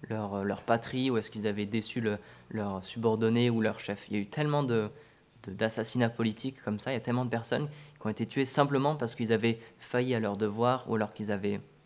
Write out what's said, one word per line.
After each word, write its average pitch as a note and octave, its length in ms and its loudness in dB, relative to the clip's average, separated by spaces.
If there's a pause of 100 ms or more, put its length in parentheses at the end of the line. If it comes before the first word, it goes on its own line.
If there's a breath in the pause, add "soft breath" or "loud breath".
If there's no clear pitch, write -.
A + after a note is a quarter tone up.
leur, G#2 260 -4
euh, G2 100 -2
leur G2 180 -2
patrie, B2+ 480 2
ou A#2+ 60 2
est-ce G#2+ 140 -2
qu'ils G#2+ 160 -4
avaient G#2 200 -2
déçu A2 340 -2
le, G#2 180 0 (320 loud breath)
leur G2+ 340 -4
subordonné A2+ 680 4
ou A2+ 100 2
leur G#2+ 200 2
chef. - 280 -6
Il - 60 -6
y - 40 2
a G2+ 40 0
eu - 40 -4
tellement D3 360 0
de, A2+ 260 2 (540 loud breath)
de, F#2+ 100 -10
d'assassinats A2+ 580 0
politiques A#2 520 -4
comme G#2+ 160 -2
ça, C3 140 -4
il - 20 -2
y - 20 -2
a A2+ 40 -2
tellement B2 240 0
de A#2 60 -2
personnes B2 380 -2 (320 loud breath)
qui - 60 -6
ont A2 40 -2
été A2 140 -2
tuées C3+ 220 0
simplement C#3 480 4
parce C3 220 -4
qu'ils A2+ 160 0
avaient A#2 260 2 (220 loud breath)
failli B2 340 0
à A2+ 60 2
leur G2+ 160 0
devoir, A2+ 520 0
ou A2+ 60 0
alors G#2+ 160 0
qu'ils G#2 220 -4
avaient, G2+ 280 -2 (260)